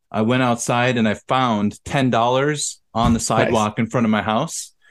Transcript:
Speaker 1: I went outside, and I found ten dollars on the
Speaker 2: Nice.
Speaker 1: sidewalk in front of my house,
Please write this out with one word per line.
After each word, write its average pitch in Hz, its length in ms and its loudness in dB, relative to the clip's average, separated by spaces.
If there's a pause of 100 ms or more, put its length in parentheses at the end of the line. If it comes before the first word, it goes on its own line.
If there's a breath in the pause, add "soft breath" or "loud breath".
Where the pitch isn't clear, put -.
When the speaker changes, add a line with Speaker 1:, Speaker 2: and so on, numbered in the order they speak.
(120)
Speaker 1:
I 107 100 -2
went 123 220 2
outside, 120 540 0
and 110 100 2
I 101 80 0
found 113 680 -2
ten 131 240 0
dollars 131 720 0 (120)
on 117 200 2
the 113 40 2
Speaker 2:
Nice. - 80 -6
Speaker 1:
sidewalk 113 540 0
in 110 80 -2
front 120 180 -2
of 110 60 2
my 107 100 2
house, 110 520 -4 (180 soft breath)